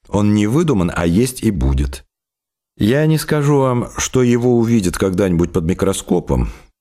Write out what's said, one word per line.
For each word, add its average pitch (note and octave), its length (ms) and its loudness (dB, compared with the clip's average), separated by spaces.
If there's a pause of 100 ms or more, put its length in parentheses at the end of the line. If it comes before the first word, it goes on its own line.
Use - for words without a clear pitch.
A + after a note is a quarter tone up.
Он G#2 240 2
не G#2 140 2
выдуман, A#2 460 0
а F2 120 -2
есть G#2+ 380 0
и A2+ 80 2
будет. C#2 520 -2 (720)
Я C3+ 300 2
не D#3 140 2
скажу D3 400 0
вам, B2 380 -2
что - 260 0
его A#2+ 340 2
увидят A2+ 400 0
когда-нибудь F#2 560 0
под F2 120 -2
микроскопом, F2 840 -2 (320)